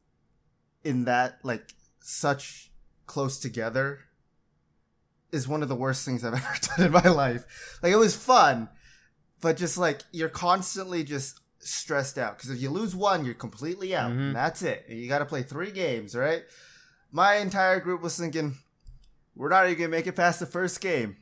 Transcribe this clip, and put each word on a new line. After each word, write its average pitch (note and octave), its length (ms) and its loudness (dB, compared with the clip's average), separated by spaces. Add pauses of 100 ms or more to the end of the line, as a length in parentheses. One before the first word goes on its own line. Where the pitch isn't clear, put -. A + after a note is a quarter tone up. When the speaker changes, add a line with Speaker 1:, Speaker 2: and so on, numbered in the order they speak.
(840)
Speaker 1:
in B2+ 200 0
that, B2 380 0
like, A#2 320 -6 (260)
such - 720 -4 (360)
close C3+ 320 -4
together B2+ 600 -4 (1300)
is C3 140 -4
one D3+ 160 -2
of C3+ 60 -4
the C3+ 80 -2
worst C3 300 -2
things B2 180 -4
I've A2+ 100 -4
<laughs> C3 80 -2
ever - 120 -6 (220)
done F3 100 4
in D3+ 60 2
my F3+ 180 8
life. C3 720 -2
Like, F3 100 4
it G#3 40 8
was A3 200 6
fun, C#3+ 540 6 (720)
but D#3+ 160 4
just, E3+ 180 -2
like, D#3+ 240 0 (120)
you're D#3+ 180 -4
constantly F3+ 760 0
just C#3 360 -8 (200)
stressed - 560 -4
out A2 220 -4
'cause B2 120 -16
if B2 100 -6
you C3+ 100 -4
lose F#3 240 -4
one, F#3 300 0
you're A#2+ 100 -4
completely F#3 600 -8
out, B2 180 0
Speaker 2:
Mm-hmm. B2+ 80 0
Speaker 1:
and C#3 160 -2
that's D#3 260 -2
it. C#3 260 -4
And A2+ 100 -12
you A#2+ 100 -10
gotta C#3+ 180 0
play C#3 160 -4
three D3+ 300 -8
games, B2 420 -4
right? D#3 300 0 (640)
My F#3+ 260 6
entire F#3+ 440 2
group F3 200 -4
was E3+ 180 -4
thinking, D3+ 380 -4 (800)
"We're C3+ 140 -6
not F#3 180 6
even E3+ 120 2
gonna E3+ 120 -2
make E3 160 -2
it F3+ 100 -6
past E3+ 240 4
the F3 60 -6
first F3 340 -4
game." C3+ 420 -2